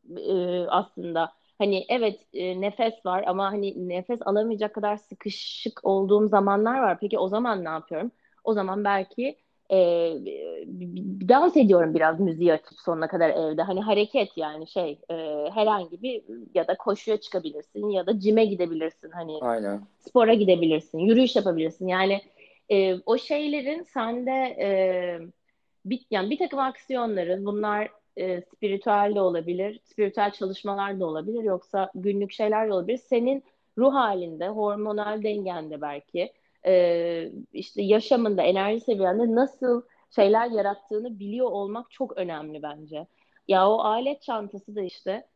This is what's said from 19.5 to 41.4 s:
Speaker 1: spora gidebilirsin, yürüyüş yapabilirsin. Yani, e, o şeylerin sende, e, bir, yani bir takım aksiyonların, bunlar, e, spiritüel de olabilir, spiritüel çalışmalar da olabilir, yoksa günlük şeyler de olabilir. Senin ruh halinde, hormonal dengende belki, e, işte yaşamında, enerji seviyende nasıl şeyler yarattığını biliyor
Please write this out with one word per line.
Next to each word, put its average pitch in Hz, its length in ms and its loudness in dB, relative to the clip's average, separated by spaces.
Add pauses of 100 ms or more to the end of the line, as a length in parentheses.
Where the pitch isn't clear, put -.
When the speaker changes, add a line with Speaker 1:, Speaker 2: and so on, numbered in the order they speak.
Speaker 1:
spora 226 340 4
gidebilirsin, 170 680 2
yürüyüş 233 360 4
yapabilirsin. 175 520 0
Yani, 190 340 0 (500)
e, 190 240 4 (100)
o 240 120 2
şeylerin 294 680 -4
sende, 247 480 -4 (300)
e, 196 80 0 (1160)
bir, 240 260 -6
yani 202 180 0
bir 285 80 -2
takım 285 220 -4
aksiyonların, 214 880 -2
bunlar, 208 440 -4 (280)
e, 180 240 -4
spiritüel 208 760 0
de 202 60 2
olabilir, 180 640 0
spiritüel 208 480 -2
çalışmalar 196 680 -6
da 185 60 0
olabilir, 185 380 -6
yoksa 190 520 -2
günlük 196 360 -2
şeyler 214 380 0
de 202 40 0
olabilir. 190 240 -2
Senin 254 460 0 (340)
ruh 262 160 4
halinde, 180 560 -2
hormonal 208 760 -2
dengende 175 580 -6
belki, 147 520 -6 (320)
e, 170 640 2 (220)
işte - 280 -8
yaşamında, 214 600 4
enerji 196 380 2
seviyende 220 560 2
nasıl 247 460 0 (340)
şeyler 220 360 4
yarattığını 208 680 -4
biliyor 220 320 -2